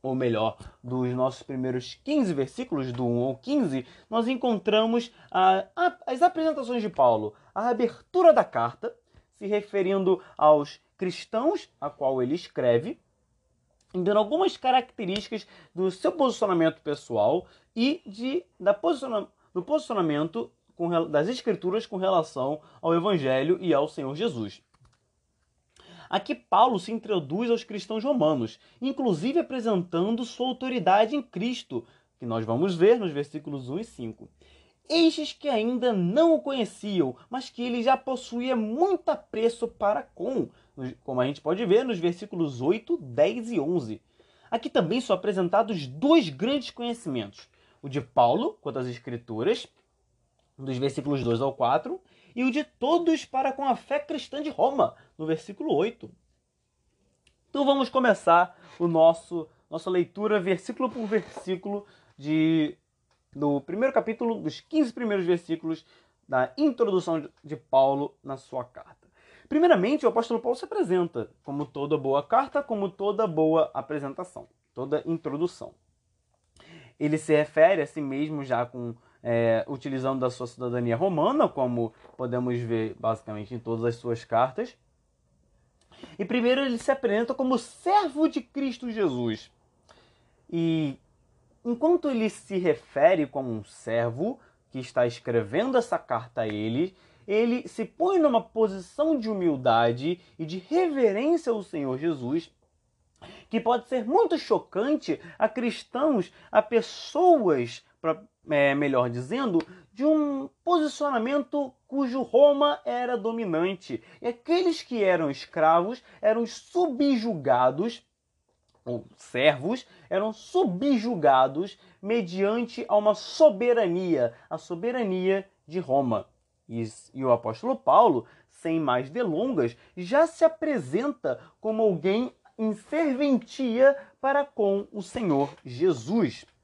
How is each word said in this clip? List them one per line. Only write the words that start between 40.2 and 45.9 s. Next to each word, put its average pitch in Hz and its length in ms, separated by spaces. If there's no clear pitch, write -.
nos, 127 160
como 127 160
a 127 60
gente 143 160
pode 185 240
ver 208 180
nos 233 160
versículos 170 600
oito, 220 340
dez 202 560
e 202 80
onze. 139 420
Aqui 240 200
também 226 320
são 226 120
apresentados 190 760
dois 214 420